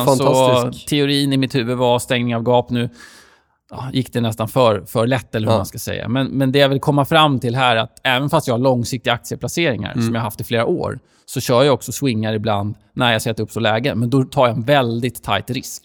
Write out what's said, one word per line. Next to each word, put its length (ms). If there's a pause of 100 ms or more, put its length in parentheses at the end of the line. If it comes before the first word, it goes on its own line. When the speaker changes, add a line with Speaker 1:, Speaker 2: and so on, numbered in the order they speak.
Speaker 1:
Sen 100
så 80
Speaker 2:
fantastiskt. 640
Speaker 1:
teorin 440
i 40
mitt 180
huvud 240
var 200
stängning 380
av 60
gap 280
nu. 180 (840)
Ja, 220
gick 200
det 80
nästan 280
för, 380
för 200
lätt, 280
eller 120
hur 60
Speaker 2:
Ja. 60
Speaker 1:
man 80
ska 120
säga. 300
Men, 180
men 260
det 60
jag 100
vill 120
komma 240
fram 340
till 180
här 200
är 40
att 240
även 260
fast 160
jag 80
har 40
långsiktiga 540
aktieplaceringar, 800
Speaker 2:
Mm. 140
Speaker 1:
som 80
jag 60
har 60
haft 140
i 40
flera 220
år, 320 (300)
så 120
kör 220
jag 120
också 180
swingar 420
ibland 400 (200)
när 180
jag 100
ser 80
att 60
det 60
uppstår 180
läge. 340
Men 160
då 120
tar 240
jag 100
en 60
väldigt 600
tight 260
risk. 340